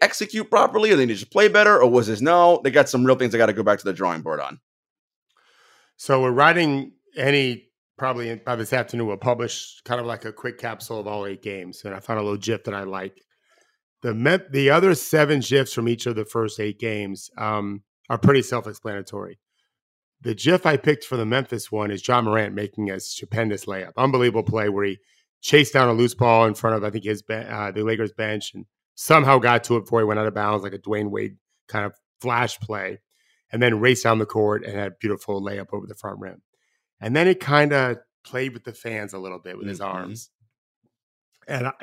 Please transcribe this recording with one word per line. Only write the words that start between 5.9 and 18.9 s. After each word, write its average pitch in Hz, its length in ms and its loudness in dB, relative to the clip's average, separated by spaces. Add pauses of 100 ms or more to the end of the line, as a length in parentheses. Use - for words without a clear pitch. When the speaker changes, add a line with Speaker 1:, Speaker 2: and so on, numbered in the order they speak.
Speaker 2:
So 131 260 2
we're 127 100 2
writing 143 600 4 (240)
any, 135 520 0 (300)
probably 120 320 -4
in, 113 140 -10
by 123 120 -4
this 110 160 -6
afternoon, 117 340 -2
we'll 101 120 -4
publish 120 680 -4
kind 123 160 -4
of, 117 60 -8
like, 117 180 -10
a 110 80 -10
quick 123 260 -10
capsule 113 400 -10
of 104 80 -8
all 104 200 -6
eight 98 160 -12
games. 95 420 -14
And 101 100 -12
I 95 60 -14
found 113 180 -6
a 107 40 -2
little 104 160 -4
gif 107 260 -4
that 107 100 -8
I 98 100 -8
like. 95 380 -12 (800)
The 117 120 -4
Mem-, 151 360 0
the 139 200 2
other 170 240 6
seven 151 460 2
gifs 131 320 0
from 117 160 -4
each 117 180 -2
of 117 100 -4
the 107 80 -4
first 110 340 -6
eight 104 220 -6
games, 104 580 -8
um, 104 440 -6 (260)
are 117 100 -2
pretty 139 240 4
self-explanatory. 101 960 -10 (840)